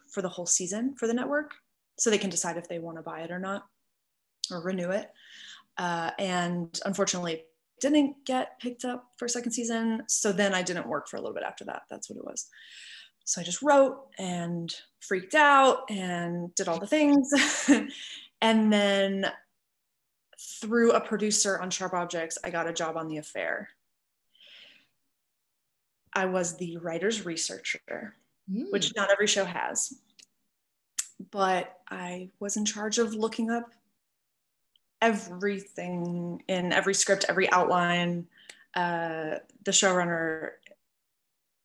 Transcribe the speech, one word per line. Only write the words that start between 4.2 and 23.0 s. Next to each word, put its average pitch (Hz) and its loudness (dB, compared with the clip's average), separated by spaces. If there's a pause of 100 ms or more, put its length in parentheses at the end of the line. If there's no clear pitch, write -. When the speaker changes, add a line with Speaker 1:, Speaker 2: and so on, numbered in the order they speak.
Speaker 1:
or 175 -8
renew 180 -4
it. 202 -4 (640)
Uh, 170 -2
and 175 -2
unfortunately, 180 0
it 160 -10 (340)
didn't 285 2
get 254 -2
picked 247 -8
up 254 -8
for 247 -6
a - -4
second 240 -4
season. 226 -2
So - 2
then 196 2
I 180 2
didn't 175 -4
work 147 -4
for - -10
a 104 -6
little 107 -8
bit - -6
after - -8
that. - -8
That's - -12
what - -12
it - -14
was. - -12 (760)
So - -4
I 170 -8
just 180 -6
wrote 277 6 (100)
and 175 -4 (260)
freaked 185 -4
out 277 8
and 175 -4
did 185 0
all 175 0
the 202 -8
things. 285 6 (380)
<laughs> 226 6 (480)
And 220 6
then 196 2 (1300)
through 233 6
a - 6
producer 208 0
on 185 -4
Sharp 185 -4
Objects, 175 -2
I 185 -4
got 165 0
a 170 -4
job 165 -2
on 160 -4